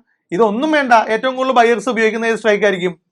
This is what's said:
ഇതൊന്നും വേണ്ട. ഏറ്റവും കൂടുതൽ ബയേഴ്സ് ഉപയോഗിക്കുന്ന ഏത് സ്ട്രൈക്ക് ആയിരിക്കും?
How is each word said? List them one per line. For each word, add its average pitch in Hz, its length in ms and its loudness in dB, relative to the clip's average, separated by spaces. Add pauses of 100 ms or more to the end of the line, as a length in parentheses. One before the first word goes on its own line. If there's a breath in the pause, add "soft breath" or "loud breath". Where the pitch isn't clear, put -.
(360)
ഇതൊന്നും 226 420 0
വേണ്ട. 262 160 0 (200)
ഏറ്റവും 262 240 -2
കൂടുതൽ 262 220 -2
ബയേഴ്സ് 233 320 2
ഉപയോഗിക്കുന്ന 226 400 -2
ഏത് 214 100 -4
സ്ട്രൈക്ക് 208 260 0
ആയിരിക്കും? 185 260 -2 (180)